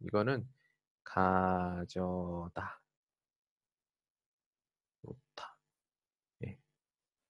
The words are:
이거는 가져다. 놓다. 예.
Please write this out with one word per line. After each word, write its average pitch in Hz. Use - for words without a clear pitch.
이거는 113
가져다. 90
놓다. -
예. -